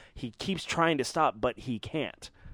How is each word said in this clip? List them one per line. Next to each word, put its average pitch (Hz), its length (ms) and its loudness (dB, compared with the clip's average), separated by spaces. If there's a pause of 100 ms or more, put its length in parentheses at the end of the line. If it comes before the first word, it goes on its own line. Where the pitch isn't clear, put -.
(140)
He 120 260 -6
keeps 185 240 -2
trying 165 360 4
to 127 40 2
stop, 117 380 2
but 123 180 2
he 123 180 -2
can't - 520 -6 (240)